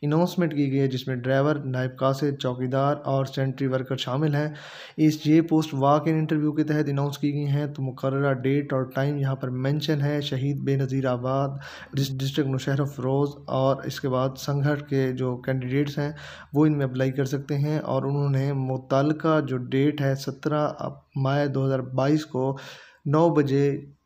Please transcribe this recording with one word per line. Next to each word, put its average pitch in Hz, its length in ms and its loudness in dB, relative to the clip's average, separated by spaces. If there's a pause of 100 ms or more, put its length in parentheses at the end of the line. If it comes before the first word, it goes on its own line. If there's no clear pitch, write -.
अनाउंसमेंट 165 500 2
की 143 160 0
गई 135 80 0
है, 135 100 4
जिसमें 127 320 -4
ड्राइवर, 139 440 2
नायब 127 360 -4
कासिद, 135 360 2
चौकीदार 131 580 0
और 135 320 -2
सैनिटरी 135 400 -2
वर्कर 131 300 -2
शामिल 143 380 0
हैं। 147 200 -2 (440)
इस, 151 280 4
ये 156 140 8
पोस्ट 156 340 0
वॉक 143 340 4
इन 160 100 2
इंटरव्यू 151 340 0
के 151 120 0
तहत 151 240 0
अनाउंस 139 280 -2
की 147 160 -2
गई 143 180 -2
हैं, 143 220 0
तो 135 100 -6
मुकर्ररा 135 500 0
डेट 135 400 0
और 131 240 -2
टाइम 143 220 0
यहाँ 135 180 0
पर 131 140 -6
मेंशन 139 480 0
है। 147 240 0
शहीद 139 360 -2
बेनज़ीर 135 480 0
आबाद, 135 540 -2 (340)
डिस-, 135 180 -2
डिस्ट्रिक्ट 135 380 -2
नौशहरा 139 340 0
फ़रोज़ 139 460 0 (180)
और 135 380 2
इसके 135 220 -6
बाद 131 300 0
संगहट 143 440 0
के 135 300 0
जो 127 240 -2
कैंडिडेट्स 131 640 -2
हैं, 147 160 -2 (400)
वो 151 120 6
इनमें 147 200 2
अप्लाई 131 240 0
कर 135 140 0
सकते 139 300 -4
हैं 147 260 0
और 135 260 -2
उन्होंने 139 460 0
मुतलका 139 880 2
जो 131 160 -2
डेट 135 440 0
है, 135 140 2
सत्रह 143 600 -2 (420)
मई 139 300 2
दो 135 180 0
हज़ार 135 140 0
बाईस 131 440 2
को 131 340 -2 (480)
नौ 156 240 6
बजे 139 640 2 (100)